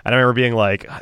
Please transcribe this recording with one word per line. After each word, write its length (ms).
And 120
I 20
remember 160
being 200
like, 320